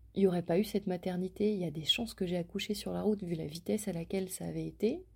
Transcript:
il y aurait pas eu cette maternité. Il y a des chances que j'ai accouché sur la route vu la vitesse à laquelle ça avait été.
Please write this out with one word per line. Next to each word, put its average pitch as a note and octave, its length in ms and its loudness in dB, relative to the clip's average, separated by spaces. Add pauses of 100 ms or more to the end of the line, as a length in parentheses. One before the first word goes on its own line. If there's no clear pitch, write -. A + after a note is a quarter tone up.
(140)
il G3 80 4
y G3 40 8
aurait F3 160 4
pas E3+ 160 4
eu G#3+ 60 4
cette G3+ 220 -2
maternité. F#3 680 0
Il G3+ 60 -2
y F3+ 60 -2
a D#3+ 60 -2
des D3+ 140 -6
chances A3+ 300 0
que F#3 120 0
j'ai F3 120 0
accouché G3 340 -4
sur G3 200 -4
la F3 100 0
route G3+ 200 2
vu F3 120 -2
la D#3+ 120 -4
vitesse F#3 400 -2
à F#3+ 60 -2
laquelle F3+ 380 -2
ça - 160 -8
avait D#3+ 200 -4
été. B3+ 380 0 (120)